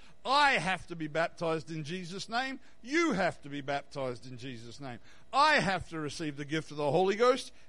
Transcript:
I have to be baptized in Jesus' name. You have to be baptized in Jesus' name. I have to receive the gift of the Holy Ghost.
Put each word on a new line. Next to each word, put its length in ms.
I 280
have 340
to 80
be 140
baptized 640
in 100
Jesus' 460
name. 320
You 300
have 320
to 60
be 120
baptized 640
in 140
Jesus' 420
name. 200
I 260
have 300
to 100
receive 380
the 80
gift 260
of 60
the 160
Holy 240
Ghost. 340